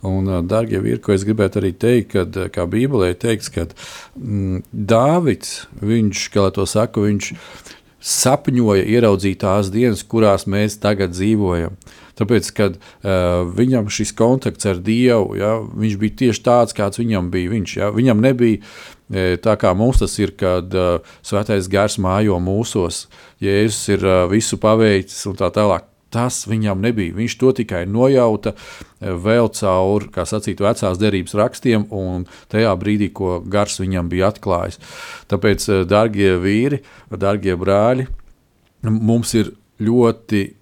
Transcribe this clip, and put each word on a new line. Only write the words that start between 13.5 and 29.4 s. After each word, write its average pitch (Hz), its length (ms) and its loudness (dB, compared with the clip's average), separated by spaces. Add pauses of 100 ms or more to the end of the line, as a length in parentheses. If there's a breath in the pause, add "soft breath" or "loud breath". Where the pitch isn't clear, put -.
viņam 117 340 0
šis - 240 -6
kontakts 117 540 0
ar 90 100 -2
Dievu, 110 560 2
ja, 107 240 0
viņš 107 400 -4
bija 107 220 -2
tieši 117 240 0
tāds, 120 300 4
kāds 101 260 -4
viņam 101 320 -2
bija 90 180 -2
viņš, 101 240 -4
ja. 98 160 -2
Viņam 110 320 2
nebija, 120 380 2 (480 loud breath)
ā, 95 160 -2 (100)
tā 107 240 0
kā 95 160 4
mums 117 240 4
tas 98 220 -2
ir, 98 100 0
kad, 90 400 -2
ā, 90 300 0 (180 loud breath)
Svētais 101 480 -2
Gars 101 320 0
mājo 95 400 2
mūsos, 92 640 -2 (400 loud breath)
Jēzus 104 480 0
ir, 95 160 2
ā, 92 80 4 (160)
visu 107 240 0
paveicis 107 720 2
un 98 80 -6
tā 90 160 -2
tālāk. 101 380 0 (260)
Tas 120 300 -4
viņam 104 340 -2
nebija. 104 320 -2
Viņš 110 240 -6
to 131 160 4
tikai 107 320 -4
nojauta, 113 680 2
ā, - 680 -12
vēl 110 320 2